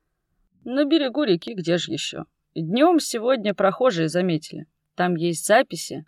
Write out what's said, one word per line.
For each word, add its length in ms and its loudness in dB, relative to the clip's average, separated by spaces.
"На 220 0
берегу 380 0
реки, 300 0
где 240 -2
же 140 -6
еще? 340 -8
Днем 440 2
сегодня 540 -2
прохожие 560 2
заметили. 580 -2
Там 200 0
есть 300 -2
записи, 640 0